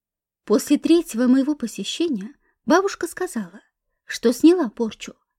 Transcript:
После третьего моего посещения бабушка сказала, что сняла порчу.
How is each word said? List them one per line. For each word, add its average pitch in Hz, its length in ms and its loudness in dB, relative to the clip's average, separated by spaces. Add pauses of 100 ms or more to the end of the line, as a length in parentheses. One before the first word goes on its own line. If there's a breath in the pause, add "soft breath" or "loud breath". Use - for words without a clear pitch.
(440)
После 262 320 2
третьего 302 520 0
моего 269 260 2
посещения 233 800 -6 (320)
бабушка 370 400 0
сказала, 190 540 -10 (440)
что - 280 -2
сняла 320 360 4
порчу. - 460 -8 (240)